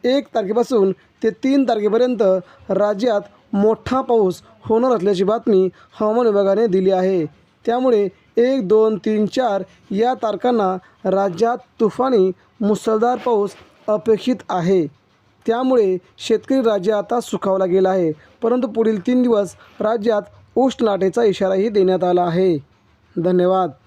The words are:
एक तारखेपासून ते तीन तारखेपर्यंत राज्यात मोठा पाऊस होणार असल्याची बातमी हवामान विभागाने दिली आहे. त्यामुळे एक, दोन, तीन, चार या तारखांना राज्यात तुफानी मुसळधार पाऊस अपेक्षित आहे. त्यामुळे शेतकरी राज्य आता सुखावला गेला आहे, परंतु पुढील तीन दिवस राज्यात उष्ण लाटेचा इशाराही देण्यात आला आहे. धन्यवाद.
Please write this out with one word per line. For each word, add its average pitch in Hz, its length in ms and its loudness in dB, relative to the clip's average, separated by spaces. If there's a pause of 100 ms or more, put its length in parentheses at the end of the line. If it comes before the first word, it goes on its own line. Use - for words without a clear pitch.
एक 262 220 0 (100)
तारखेपासून 214 560 0
ते - 380 -6
तीन 269 340 0
तारखेपर्यंत 220 600 0 (460)
राज्यात 202 520 0 (320)
मोठा 220 480 0
पाऊस 220 400 0 (220)
होणार 240 280 0
असल्याची 196 320 0
बातमी 190 460 2 (300)
हवामान 220 260 0
विभागाने 202 420 2
दिली 190 240 2
आहे. 185 340 0 (400)
त्यामुळे 233 440 0 (280)
एक, 247 300 0
दोन, 220 300 2
तीन, 214 280 -2
चार 202 380 -2 (280)
या 226 220 0
तारखांना 214 640 -2 (340)
राज्यात 196 460 0 (220)
तुफानी 220 520 2 (300)
मुसळधार 220 560 0
पाऊस 208 320 -2 (380)
अपेक्षित 214 480 0 (140)
आहे. 180 380 0 (600)
त्यामुळे 233 500 0 (200)
शेतकरी 247 440 0
राज्य 214 320 0
आता 208 260 -2
सुखावला 190 460 -2
गेला 190 240 2
आहे, 180 220 0 (300)
परंतु 240 260 0
पुढील 220 400 -2
तीन 247 140 2
दिवस 214 340 0 (240)
राज्यात 214 420 -2 (340)
उष्ण 247 300 0
लाटेचा 196 380 0
इशाराही 196 460 0
देण्यात 185 340 0
आला 180 200 0
आहे. 175 340 0 (680)
धन्यवाद. 180 460 2 (180)